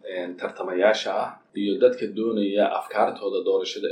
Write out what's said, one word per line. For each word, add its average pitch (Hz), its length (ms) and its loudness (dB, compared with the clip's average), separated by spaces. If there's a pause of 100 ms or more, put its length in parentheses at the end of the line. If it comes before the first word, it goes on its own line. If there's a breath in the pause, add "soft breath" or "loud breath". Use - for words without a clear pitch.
een, 90 320 -8
tartamayaasha 95 800 0
ah - 160 -2 (240)
iyo 101 240 -2
dadka 123 320 4
doonaya 104 540 0 (100)
afkaartooda 101 720 -2
doorashada 95 440 -2